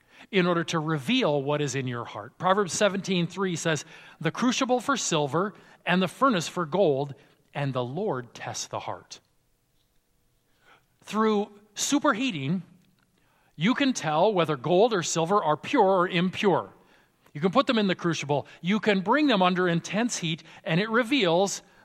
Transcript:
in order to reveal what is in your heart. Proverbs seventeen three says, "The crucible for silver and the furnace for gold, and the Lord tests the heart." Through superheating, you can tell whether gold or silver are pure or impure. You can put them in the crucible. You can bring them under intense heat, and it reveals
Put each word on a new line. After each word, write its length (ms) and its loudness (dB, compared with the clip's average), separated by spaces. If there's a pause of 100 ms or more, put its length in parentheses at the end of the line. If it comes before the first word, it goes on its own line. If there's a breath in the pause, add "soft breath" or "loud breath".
(320 loud breath)
in 140 4
order 200 0
to 140 -2
reveal 640 0
what 200 -2
is 140 -4
in 120 -4
your 160 -6
heart. 340 -14
Proverbs 360 0
seventeen 520 0
three 300 -4
says, 300 -2 (340 loud breath)
"The 120 -2
crucible 500 0
for 160 0
silver 560 -2 (320 loud breath)
and 160 2
the 80 0
furnace 400 0
for 160 -4
gold, 500 0 (380 soft breath)
and 180 -4
the 120 -4
Lord 500 -6
tests 340 -10
the 120 -8
heart." 420 -12 (1800 soft breath)
Through 460 0 (240)
superheating, 880 0 (920 soft breath)
you 200 0
can 180 0
tell 400 2
whether 240 2
gold 360 2
or 100 0
silver 380 0
are 140 2
pure 300 2
or 240 4
impure. 640 0 (600 soft breath)
You 80 -12
can 100 0
put 160 2
them 100 2
in 100 2
the 80 0
crucible. 520 -2 (140 loud breath)
You 180 0
can 220 2
bring 260 2
them 140 2
under 260 2
intense 500 -2
heat, 240 -6 (220 loud breath)
and 160 0
it 100 -2
reveals 720 2 (240 soft breath)